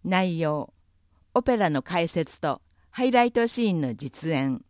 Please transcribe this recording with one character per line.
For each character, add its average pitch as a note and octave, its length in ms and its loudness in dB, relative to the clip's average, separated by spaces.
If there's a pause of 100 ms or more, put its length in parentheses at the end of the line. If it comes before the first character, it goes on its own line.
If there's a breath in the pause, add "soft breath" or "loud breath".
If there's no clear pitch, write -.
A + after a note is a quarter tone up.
内 F3+ 360 0
容、 D3+ 340 -2 (600)
オ B3 80 2
ペ B3 160 2
ラ G3 120 2
の C#3+ 120 0
解 E3+ 260 -2
説 - 320 -4
と D3 220 -4 (300)
ハ B3+ 140 -2
イ C4 60 2
ラ A#3+ 120 6
イ A#3+ 80 2
ト A#3 160 2
シ A3+ 200 -2
ー F#3 80 2
ン D#3+ 60 0
の B2 140 -4
実 C#3+ 340 -10
演。 C3+ 400 -2